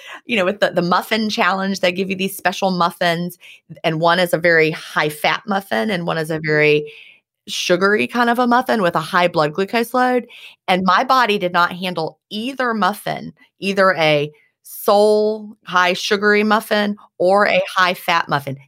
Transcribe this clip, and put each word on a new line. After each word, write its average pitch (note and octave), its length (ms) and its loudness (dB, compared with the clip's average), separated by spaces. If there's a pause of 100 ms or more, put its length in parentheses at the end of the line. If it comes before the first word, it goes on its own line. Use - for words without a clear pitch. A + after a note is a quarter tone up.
(240)
you A#3+ 100 -6
know, F#3+ 100 0
with G3+ 140 -2
the, F#3 120 2
the F3 120 0
muffin G#3+ 480 0
challenge, F#3+ 500 0
they F3+ 120 2
give F#3 180 -4
you F#3+ 60 -4
these F#3+ 200 -4
special F#3+ 360 -2
muffins, F3 680 -2 (460)
and D#3+ 160 0
one E3+ 180 4
is F3 160 0
a D#3+ 40 -2
very D#3+ 340 4
high D#3+ 380 -4
fat D#3 360 -2
muffin A3 420 -4
and F3 160 -4
one E3 140 -4
is D#3+ 140 -6
a D#3+ 100 -4
very D3+ 480 2 (560)
sugary G3+ 600 0
kind A#3+ 220 0
of A#3 100 0
a B3 60 2
muffin A#3+ 360 0
with E3+ 140 0
a D#3+ 40 2
high F3 280 0
blood D#3 240 0
glucose A3+ 420 -4
load. B3 320 0 (420)
And F#3+ 160 2
my F#3 200 2
body A#3+ 340 2
did F3+ 140 -2
not F3 240 2
handle F3 420 -6 (120)
either A#3+ 440 -4
muffin, F#3 600 -4 (260)
either F#3+ 340 2
a D3+ 380 2 (300)
soul G#3+ 1040 2
high F3+ 280 2
sugary G#3 500 2
muffin G#3 540 0 (220)
or G3 280 4
a F#3 140 2 (160)
high F#3 180 2
fat E3+ 340 -2
muffin. C#3 280 -4 (120)